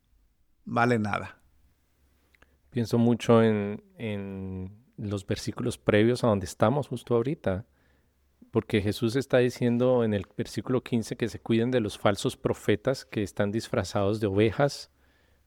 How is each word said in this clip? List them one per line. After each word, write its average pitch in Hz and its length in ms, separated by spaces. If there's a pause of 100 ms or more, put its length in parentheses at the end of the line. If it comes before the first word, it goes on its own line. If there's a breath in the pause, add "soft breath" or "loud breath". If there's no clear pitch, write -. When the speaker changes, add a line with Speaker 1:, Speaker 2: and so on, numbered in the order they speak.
(680)
Speaker 1:
vale 120 320
nada. 98 420 (1300)
Speaker 2:
Pienso 120 280
mucho 117 440
en, 107 400 (140)
en 98 800 (220)
los 101 280
versículos 110 520
previos 117 440
a 127 40
donde 101 180
estamos 127 440
justo 120 260
ahorita, 117 500 (840)
porque 110 300
Jesús 107 360
está 131 220
diciendo 123 640
en 107 100
el 98 120 (100)
versículo 117 460
quince 117 340
que 117 120
se - 120
cuiden 117 300
de 127 100
los 104 180
falsos 107 380
profetas - 680
que - 180
están 101 280
disfrazados 107 720
de 110 80
ovejas, 107 600 (560)